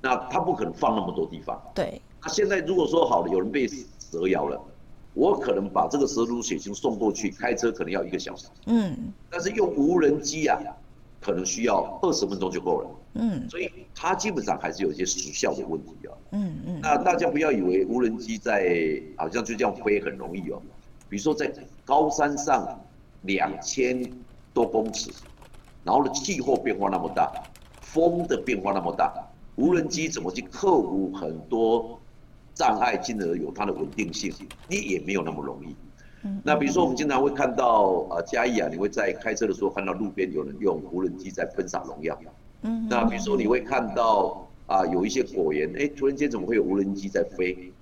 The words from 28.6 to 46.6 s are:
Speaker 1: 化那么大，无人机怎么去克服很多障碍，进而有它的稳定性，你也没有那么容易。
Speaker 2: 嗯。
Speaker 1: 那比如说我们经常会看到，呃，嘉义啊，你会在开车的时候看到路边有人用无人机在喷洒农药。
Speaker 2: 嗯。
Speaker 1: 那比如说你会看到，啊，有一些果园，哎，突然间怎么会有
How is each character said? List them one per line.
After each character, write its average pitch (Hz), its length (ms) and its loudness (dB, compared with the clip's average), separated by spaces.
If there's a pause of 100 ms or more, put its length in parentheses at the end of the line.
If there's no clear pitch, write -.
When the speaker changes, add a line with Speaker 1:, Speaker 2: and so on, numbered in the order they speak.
Speaker 1:
化 98 120 0
那 95 80 0
么 85 160 -2
大， 82 160 2 (440)
无 156 180 4
人 160 120 2
机 160 220 -2
怎 110 140 -6
么 90 100 -4
去 120 80 -6 (100)
克 196 200 2
服 95 420 2
很 80 280 -8
多 113 580 2 (560)
障 123 260 2
碍， 120 160 2
进 110 260 -4
而 85 140 0
有 78 160 -4
它 101 140 -4
的 98 80 0
稳 78 160 -4
定 90 200 -4
性， 85 220 -4 (360)
你 185 80 -2
也 98 240 -2
没 95 120 -6
有 95 100 0
那 80 80 -4
么 76 140 -6
容 67 180 -8
易。 76 140 -12 (460)
Speaker 2:
嗯。 - 200 -6
Speaker 1:
那 147 140 4
比 135 100 2
如 139 60 0
说 175 100 4
我 156 60 4
们 127 80 0
经 151 100 -2
常 135 160 2
会 143 80 4
看 135 240 0
到， 107 540 4
呃， 85 140 -2
嘉 117 240 0
义 120 120 2
啊， 82 140 0
你 82 60 -6
会 101 100 2
在 101 320 0
开 113 140 -2
车 110 120 0
的 98 60 2
时 90 100 -2
候 98 60 2
看 98 160 -2
到 95 80 -2
路 98 160 -2
边 92 240 0
有 76 100 -2
人 69 160 -6
用 87 320 2
无 90 120 -2
人 82 160 0
机 95 120 -12
在 - 140 -4 (100)
喷 90 140 -2
洒 - 180 -4
农 76 160 -12
药。 80 160 -4 (440)
Speaker 2:
嗯。 226 260 -2
Speaker 1:
那 120 160 2
比 - 100 4
如 - 80 -4
说 208 140 0
你 117 100 2
会 123 140 4
看 120 340 -2
到， 110 540 2 (180)
啊， 95 200 4
有 90 180 2
一 107 60 0
些 131 120 0
果 80 300 0
园， 76 260 0
哎， 143 100 0
突 139 180 -2
然 139 100 2
间 143 140 0
怎 113 100 -4
么 90 60 -4
会 113 100 2
有 101 60 4